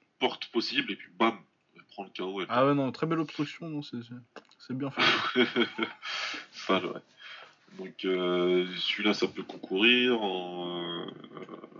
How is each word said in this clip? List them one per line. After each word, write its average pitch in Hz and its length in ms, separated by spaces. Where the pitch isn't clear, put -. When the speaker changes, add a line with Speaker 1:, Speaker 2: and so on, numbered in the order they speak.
Speaker 1:
porte - 260
possible 120 460
et 92 40
puis - 120
bam, 113 160
il - 140
prend 98 140
le 95 60
K - 100
O. 95 200
Et 90 80
Speaker 2:
Ah 123 160
ouais, 143 100
non, 135 180
très - 140
belle 160 120
obstruction, 156 500
non, 151 140
c'est, 127 200
c'est, 120 420
c'est - 100
bien 135 140
fait. - 600
Speaker 1:
<laughs> 117 140
Ça, - 280
ouais. - 200
Donc, 92 260
euh, 90 600
celui-là, - 360
ça 107 120
peut - 160
concourir. 120 800
En, 87 600
euh, 85 240